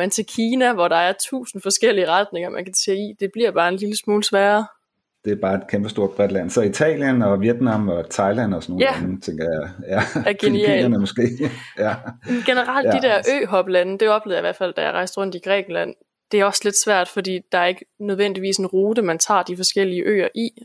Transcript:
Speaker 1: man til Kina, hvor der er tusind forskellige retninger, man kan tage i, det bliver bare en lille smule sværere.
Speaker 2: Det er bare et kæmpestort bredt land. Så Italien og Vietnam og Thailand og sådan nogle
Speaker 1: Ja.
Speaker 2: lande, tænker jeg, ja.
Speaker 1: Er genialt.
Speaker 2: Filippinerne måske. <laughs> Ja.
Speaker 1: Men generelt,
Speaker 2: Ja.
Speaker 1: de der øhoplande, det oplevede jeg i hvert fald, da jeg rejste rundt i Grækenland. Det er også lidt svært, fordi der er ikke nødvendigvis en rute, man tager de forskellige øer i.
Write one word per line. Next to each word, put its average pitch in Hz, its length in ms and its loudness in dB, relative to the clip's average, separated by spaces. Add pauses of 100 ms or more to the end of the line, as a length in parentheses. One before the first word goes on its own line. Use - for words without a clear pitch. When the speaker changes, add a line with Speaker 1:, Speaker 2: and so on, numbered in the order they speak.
Speaker 1:
man 196 60 0
til 208 160 -2
Kina, 247 480 0
hvor 175 140 2
der 170 80 2
er 175 240 2
tusind 254 420 -8
forskellige 196 480 2
retninger, 175 400 0
man 180 160 -6
kan 185 80 -10 (120)
tage 196 120 0
i, 208 220 -8
det 190 140 -4
bliver 220 180 0
bare 175 180 2
en 185 60 0
lille 208 220 -4
smule 208 260 0
sværere. 202 420 4 (600)
Speaker 2:
Det 104 60 0
er 104 100 0
bare 95 140 2
et 98 140 -4
kæmpestort 104 420 -2
bredt 101 200 2
land. 92 180 -2
Så 120 120 0
Italien 135 600 2
og 101 200 2
Vietnam 113 480 2
og 85 200 -2
Thailand 104 440 0
og 82 100 -4
sådan 90 100 -8
nogle 226 200 0
Speaker 1:
Ja. - 60 -8
Speaker 2:
lande, 92 220 -6
tænker 80 300 -6
jeg, 78 180 -4 (180)
ja. 98 140 0 (280)
Speaker 1:
Er 208 40 2
genialt. 208 320 2
Speaker 2:
Filippinerne 196 340 2
måske. 98 220 -2 (160)
<laughs> 135 140 -2 (260)
Ja. 107 180 0 (320)
Speaker 1:
Men 240 180 -2
generelt, 254 420 0
Speaker 2:
Ja. 220 40 4
Speaker 1:
de 196 100 2
der 220 200 2 (200)
øhoplande, 185 580 0
det 214 100 4
oplevede 214 280 0
jeg 165 40 -2
i 170 60 -2
hvert 185 80 -2
fald, 175 180 -4
da 165 80 -4
jeg 156 100 0
rejste 180 300 -4
rundt 190 140 -4
i 175 40 -12
Grækenland. 185 540 -2 (380)
Det 214 80 4
er 196 60 6
også 202 180 0
lidt 202 200 0
svært, 190 240 2
fordi 185 320 -4 (120)
der 185 60 2
er 175 80 4
ikke 185 200 -2 (140)
nødvendigvis 196 580 -2
en 190 100 -2
rute, 208 340 2
man 165 180 0
tager 190 240 4
de 180 140 -8
forskellige 185 460 0
øer 196 320 2
i. 226 140 -2 (160)